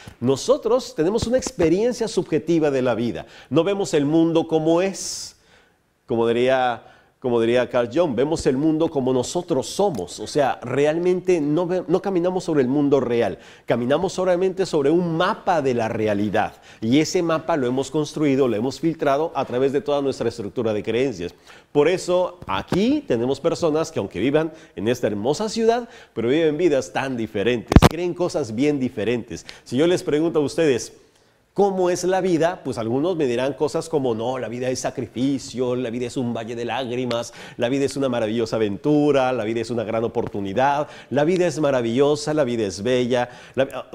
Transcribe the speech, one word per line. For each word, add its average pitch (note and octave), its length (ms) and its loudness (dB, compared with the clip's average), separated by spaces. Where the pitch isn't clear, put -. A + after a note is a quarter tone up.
Nosotros A#3 800 0
tenemos G3+ 320 0
una B3 100 2
experiencia G#3 680 0
subjetiva D#3+ 640 0
de C3 100 2
la B2 140 2
vida. G2+ 300 -4
No D#3 140 4
vemos G3 320 -2
el D3 100 2
mundo E3 440 2
como D#3+ 340 2
es, - 540 -8
como A#2 200 0
diría, B2 640 2
como A#2+ 200 0
diría A#2 300 2
Carl A#2+ 220 0
Jung, D3+ 240 0
vemos D#3 300 0
el C3 100 2
mundo D#3 320 0
como C3 240 0
nosotros C3 560 -2
somos. D3 500 -2
O G#2 80 -10
sea, C3+ 340 0
realmente E3+ 800 0
no D3+ 280 0
ve-, F3+ 180 -2
no F#3 160 2
caminamos F#3 400 0
sobre D3+ 200 2
el B2 60 0
mundo C#3+ 300 4
real. A#2 400 0
Caminamos C#3 480 0
solamente F#3 540 0
sobre D3 240 2
un E3+ 260 2
mapa F3+ 460 0
de C3+ 100 2
la A2+ 160 0
realidad. G#2 680 0
Y A#2 180 2
ese D#3+ 240 2
mapa E3 340 -2
lo B2+ 120 0
hemos C3 240 -2
construido, C#3+ 560 2
lo A2 80 0
hemos B2+ 240 -4
filtrado D#3 560 0
a C3 80 -2
través B2+ 280 0
de C3 80 0
toda C#3+ 220 -2
nuestra C3 260 -2
estructura A2 440 -4
de G#2 100 -4
creencias. A2+ 500 -2
Por D3 160 4
eso, F3+ 640 -2
aquí G3 580 0
tenemos B2+ 320 0
personas D#3+ 540 -2
que, A#2+ 80 -4
aunque G2 180 -6
vivan D3+ 340 0
en F#2+ 140 -4
esta B2 180 0
hermosa A2+ 420 -2
ciudad, A3+ 400 0
pero A2+ 140 -2
viven D3+ 300 2
vidas C#3+ 340 2
tan C3 240 -4
diferentes, A2 560 -2
creen F3 260 -4
cosas D#3 420 -4
bien D3 240 2
diferentes. A2 640 -4
Si - 140 -6
yo D3+ 100 4
les F3 160 2
pregunto D#3+ 380 0
a - 20 4
ustedes, C#3 500 0
¿cómo F#3+ 340 2
es F3+ 160 -2
la F#3 160 2
vida? F3 420 0
Pues B2+ 140 -6
algunos C3+ 400 -2
me D#3 100 0
dirán B2+ 280 0
cosas D#3 340 -4
como, C3 260 0
"No, A#2+ 240 -4
la A#2 100 -8
vida B2 200 -6
es B2+ 120 -2
sacrificio, B2 960 -4
la B2 120 -4
vida A#2+ 200 -6
es A2+ 100 -8
un A#2+ 160 -2
valle A#2 220 -8
de A#2+ 100 -6
lágrimas, A#2+ 680 -4
la A#2+ 140 0
vida C#3 160 2
es C3+ 100 -4
una C3+ 140 0
maravillosa A2+ 460 0
aventura, C3 760 2
la B2 120 -2
vida A2+ 160 -2
es A2+ 100 -6
una A#2 140 -2
gran A2 200 -2
oportunidad, A2+ 840 -2
la C#3 140 2
vida F3+ 220 2
es D3+ 120 -4
maravillosa, C#3+ 760 2
la D3+ 100 2
vida A#2 220 0
es F#2+ 160 -6
bella", B2 480 0
la, C3 400 -2